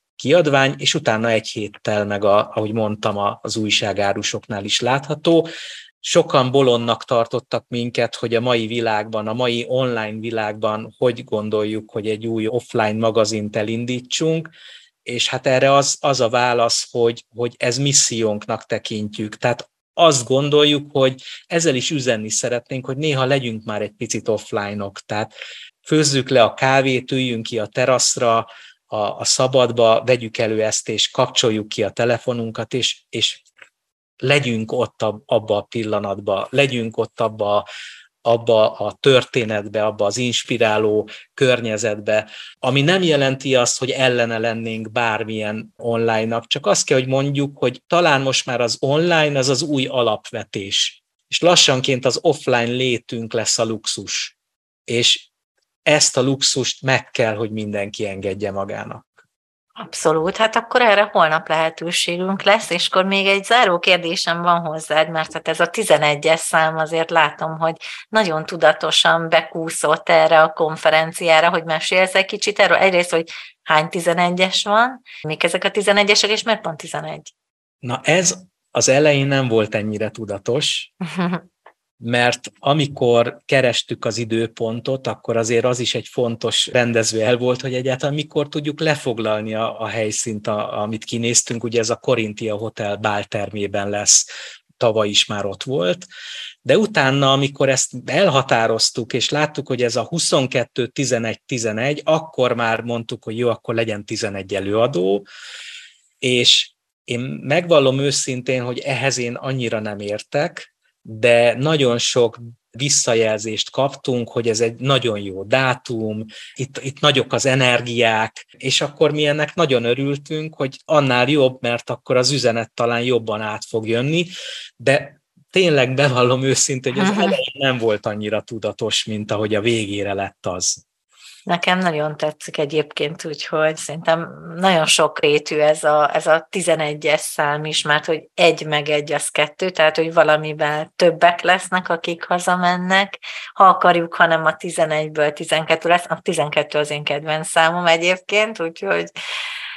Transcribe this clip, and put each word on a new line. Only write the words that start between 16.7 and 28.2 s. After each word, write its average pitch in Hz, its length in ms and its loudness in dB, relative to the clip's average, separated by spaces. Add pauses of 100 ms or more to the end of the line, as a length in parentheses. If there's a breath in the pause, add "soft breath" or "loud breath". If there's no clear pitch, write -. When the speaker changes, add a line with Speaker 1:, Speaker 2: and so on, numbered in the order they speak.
Speaker 1:
hogy, 117 340 0 (100)
hogy 120 240 -4
ez 123 200 0
missziónknak 113 880 0
tekintjük. 107 720 -8
Tehát - 340 -4 (280)
azt 151 280 4
gondoljuk, 147 640 2
hogy 131 320 2 (240 loud breath)
ezzel 165 280 0
is 123 160 -2
üzenni 120 400 -2
szeretnénk, 123 560 -4
hogy 131 100 -6
néha 139 280 0
legyünk 123 400 -2
már 107 180 -6
egy 104 140 -6
picit 113 320 -6
offline-ok. 101 720 -4
Tehát 107 340 -6 (520 loud breath)
főzzük 139 420 2
le 127 140 6
a 107 120 4
kávét, 131 580 2
üljünk 127 340 -2
ki 117 120 -6
a 104 80 -4
teraszra, 123 800 0 (400 loud breath)